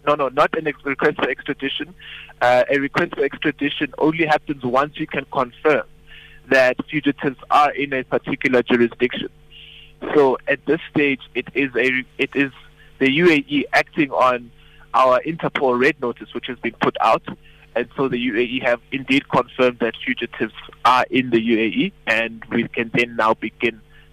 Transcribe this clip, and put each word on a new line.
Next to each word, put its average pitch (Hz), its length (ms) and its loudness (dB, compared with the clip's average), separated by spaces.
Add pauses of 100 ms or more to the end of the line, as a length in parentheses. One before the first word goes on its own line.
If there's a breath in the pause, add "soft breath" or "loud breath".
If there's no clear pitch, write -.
no, 147 100 2
no, 143 140 0
not 143 300 0
an 156 80 -4
ex-, - 180 -6
request 147 320 -2
for - 140 -4
extradition. 139 640 -8 (480 loud breath)
Uh, 123 260 4
a 143 100 2
request 170 360 -4
for 147 100 -2
extradition 143 720 -4
only 156 300 0
happens 147 360 -2
once 131 360 0
you 156 80 -6
can 135 240 -8
confirm 135 560 -2 (640 loud breath)
that 131 260 4 (100)
fugitives 143 520 -2 (100)
are 147 260 4
in 139 200 -4
a 131 100 -2
particular - 580 0
jurisdiction. - 680 0 (840 loud breath)
So 139 220 4 (120)
at 139 180 0
this 151 140 0 (100)
stage, 143 300 0 (140)
it - 200 -6
is 139 220 -2
a, 127 280 0 (140)
it 139 160 -2
is 139 160 0 (480 soft breath)
the 135 120 2
U 170 200 4
A 147 180 2
E 143 240 -2
acting 143 400 -2
on 120 380 2 (440 soft breath)
our 127 300 4
Interpol 143 560 -2
red 147 200 2
notice, 117 340 -8
which 117 120 -10
has 123 140 -10
been 113 200 -6
put 120 200 -2
out. 113 220 2 (520 soft breath)
And 120 220 -4
so 139 120 -2
the 123 100 -4
U 120 180 -4
A 120 60 2
E 123 180 -4
have 120 200 -2 (100)
indeed 135 380 -2
confirmed 127 500 0
that 113 160 -2 (100)
fugitives 120 500 -6 (300)
are 123 260 4
in 127 200 0
the 117 100 4
U 113 180 2
A 113 80 0 (180)
E, 196 80 -4 (140)
and 113 440 -2
we 113 180 -2
can 117 240 -6
then 120 240 -2
now 110 180 2
begin 113 460 -6 (320 soft breath)